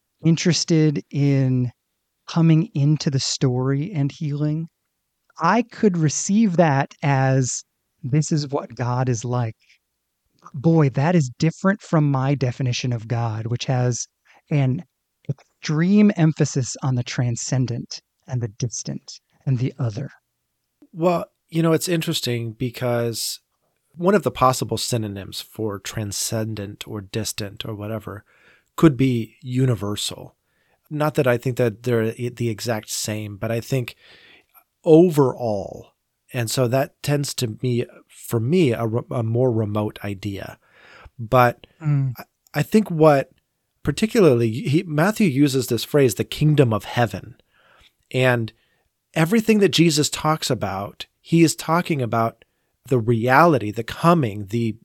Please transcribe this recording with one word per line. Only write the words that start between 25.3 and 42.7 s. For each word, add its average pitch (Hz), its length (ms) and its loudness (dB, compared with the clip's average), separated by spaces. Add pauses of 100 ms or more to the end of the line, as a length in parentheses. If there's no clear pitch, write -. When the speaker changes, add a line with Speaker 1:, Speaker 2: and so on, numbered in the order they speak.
Speaker 2:
for 101 400 -8
transcendent 107 1040 -8
or 107 140 -10
distant 101 640 -8
or 110 100 -10
whatever 104 500 -10 (520)
could 151 200 4
be 123 460 -2
universal. 123 920 -4 (540)
Not 151 240 -2
that 143 120 2
I 120 120 2
think 127 180 -4
that 117 260 -2
they're 113 300 0
the 120 380 -6
exact 107 400 -6
same, 107 460 -8
but 110 140 -6
I 117 100 -2
think 123 360 -4 (880)
overall, 143 1120 2 (380)
and 120 180 -4
so 127 180 0
that 135 340 -2
tends 143 320 -2
to 123 140 -4
be, 117 380 -2 (200)
for - 320 -6
me, 135 340 2
a 117 140 -2
re-, 113 240 -2
a 123 120 -4
more 120 280 2
remote 107 540 -2
idea. 98 540 -10 (600)
But 120 480 4 (140)
Speaker 1:
Mm. 139 380 0
Speaker 2:
I, - 60 -14 (300)
I 147 80 0
think 214 280 2